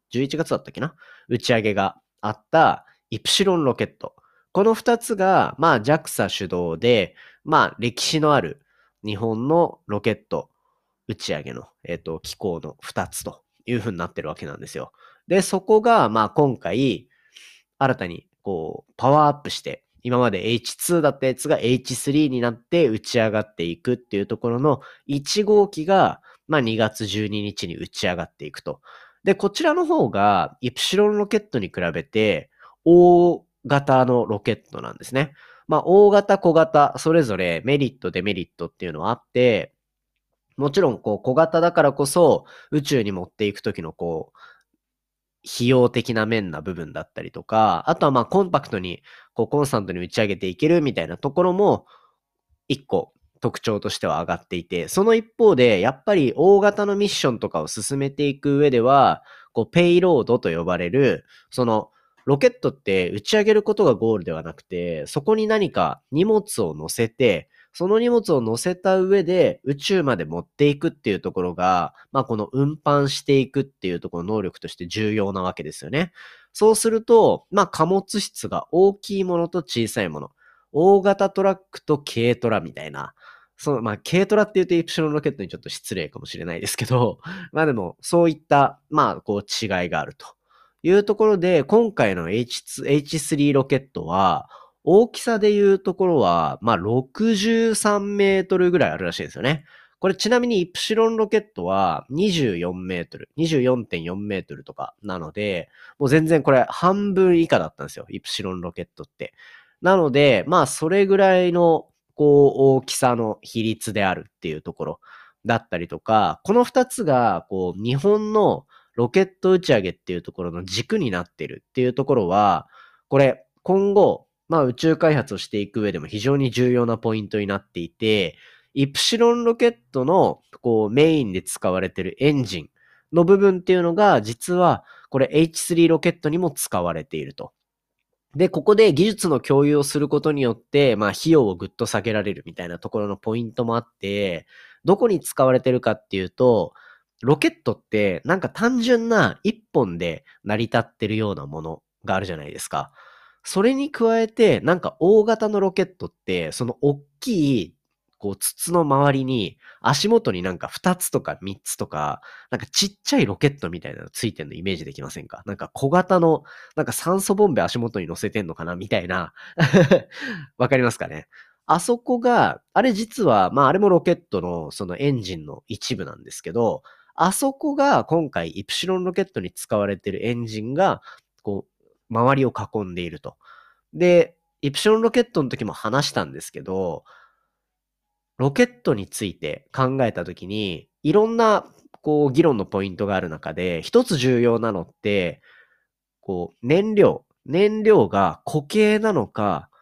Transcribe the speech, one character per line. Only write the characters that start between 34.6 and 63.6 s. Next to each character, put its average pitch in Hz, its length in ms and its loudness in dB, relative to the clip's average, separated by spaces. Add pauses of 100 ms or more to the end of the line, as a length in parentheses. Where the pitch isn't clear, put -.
ト - 100 -14
な - 120 -12
ん - 60 -20
で - 60 -20
す - 100 -12
ね。 143 200 -2 (320)
ま 151 120 0
あ、 - 60 0
大 202 260 8
型、 202 280 4
小 175 140 2
型、 156 440 4
そ 156 160 0
れ 165 120 4
ぞ 107 120 -2
れ 87 280 -2
メ 139 120 2
リ 139 120 0
ッ - 100 -10
ト、 87 140 -6
デ 90 100 -4
メ 101 120 -2
リ 90 100 -6
ッ - 120 -14
ト 82 120 -10
っ - 40 -16
て - 140 -12
い - 40 -8
う - 20 -12
の 76 80 -10
は 95 100 -2
あ 120 40 -2
っ - 100 -10 (100)
て、 120 400 2 (840)
も 139 140 -2
ち 196 100 0
ろ 160 100 4
ん、 107 100 -6
こ 107 160 -2
う、 - 60 -14
小 127 120 -2
型 160 260 2
だ 170 120 2
か 170 100 2
ら 143 100 4
こ 143 140 -2
そ、 139 400 2 (240)
宇 147 120 -2
宙 139 200 0
に 104 80 -4
持 92 140 -8
っ - 60 -16
て - 160 -2
い 101 60 -2
く - 80 -18
時 95 220 -6
の、 80 100 -12
こ 82 400 -8
う、 - 60 -20 (1200)
費 120 120 0
用 123 200 4
的 117 260 -4
な 110 120 0
面 110 240 -4
な 76 100 -10
部 90 140 -10
分 80 180 -12
だ 78 100 -10
っ - 100 -18
た - 100 -16
り 87 80 -14
と 82 140 -16
か、 107 440 0
あ 165 60 0
と 165 120 0
は、 143 60 2
ま 127 100 2
あ、 - 40 -4
コ 190 160 0
ン 180 80 -4
パ 143 120 0
ク - 60 -20
ト 101 120 -6
に、 90 220 -10 (320)
こ 117 100 -2
う、 - 40 -4
コ 147 140 -2
ン 135 60 0
ス - 20 -8
タ 120 80 -2
ン 98 80 -6
ト 92 60 -8
に 87 80 -8
打 90 80 -8
ち - 120 -4
上 110 60 2
げ 98 100 -4
て 95 120 -6
い 90 80 -8
け 151 100 0
る 170 160 2
み 135 120 -4
た 87 80 -4
い 80 60 -8
な 85 80 -10
と 139 140 -6
こ 175 140 0
ろ 180 80 2
も、 180 340 2 (800)
一 - 180 -4
個 - 280 -4 (280)
特 - 200 -6
徴 107 180 -4
と 104 100 -8
し - 120 -8
て 98 80 -4
は 78 120 -2
上 85 60 -8
が 85 80 -4
っ - 140 -10
て 92 80 -8
い 85 80 -8
て、 87 240 -6
そ 190 160 0
の 226 100 4
一 220 100 0 (140)
方 214 160 6
で、 120 260 6
や 117 120 2
っ - 120 -18
ぱ 208 120 2
り 131 180 2
大 190 240 6
型 202 280 2
の 202 100 -2
ミ 202 100 0
ッ - 20 -4
シ - 160 -4
ョ 143 60 2
ン 113 80 -6
と 104 100 -6
か 80 140 -4
を 78 60 -8
進 139 300 -6
め 139 120 -2
て 143 180 -2
い 139 120 -6
く 143 180 0
上 147 120 4
で 123 100 4
は、 120 420 4 (300)
こ 117 100 -2
う、 107 80 -6
ペ 175 220 4
イ 175 80 6
ロ 175 200 4
ー 101 40 -2
ド 117 160 2
と 95 100 -2
呼 82 140 -4
ば 90 120 -2
れ 87 140 -4
る、 117 340 2 (260)
そ 127 140 -2
の、 110 280 0 (320)
ロ 139 120 2
ケ 247 120 4
ッ 240 120 -2
ト 131 100 -2
っ - 20 -8
て 92 380 -2
打 101 100 -8
ち - 180 -2
上 208 60 2
げ 214 100 4
る 208 80 4